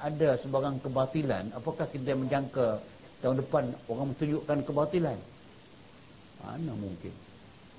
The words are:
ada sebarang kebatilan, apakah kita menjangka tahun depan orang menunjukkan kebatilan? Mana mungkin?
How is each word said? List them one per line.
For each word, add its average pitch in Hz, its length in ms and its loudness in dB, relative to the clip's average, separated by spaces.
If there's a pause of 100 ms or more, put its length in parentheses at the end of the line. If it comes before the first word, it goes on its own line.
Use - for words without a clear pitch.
ada 147 320 4
sebarang 135 480 0
kebatilan, 131 720 0
apakah 156 320 -4
kita 135 240 -2
menjangka 131 640 2 (480)
tahun 131 160 4
depan 127 240 2 (240)
orang 131 240 -2
menunjukkan 147 460 0 (100)
kebatilan? 147 480 2 (1300)
Mana 131 320 -6
mungkin? 92 400 -8 (640)